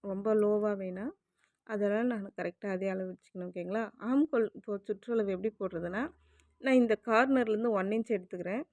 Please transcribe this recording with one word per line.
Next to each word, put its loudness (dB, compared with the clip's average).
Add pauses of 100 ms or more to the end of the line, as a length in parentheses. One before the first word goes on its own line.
ரொம்ப 0
லோவா 4
வேணாம். -6 (540)
அதனால 0
நான் -2
கரெக்டா -6
அதே -2
அளவு -4
வச்சுக்கணும், -12
ஓகேங்களா? -4 (200)
ஆம்கோல் 2
இப்போ -8
சுற்றளவு -2
எப்படி -2
போடுறதுன்னா, -6 (580)
நான் 6
இந்த 4
கார்னர்லேருந்து 4
ஒன் 0
இன்ச் 0
எடுத்துக்கிறேன். -4